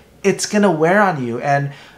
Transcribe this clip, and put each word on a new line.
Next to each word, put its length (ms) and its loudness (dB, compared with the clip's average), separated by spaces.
it's 240 -2
gonna 220 2
wear 300 2
on 240 0
you. 160 -6
And 320 -2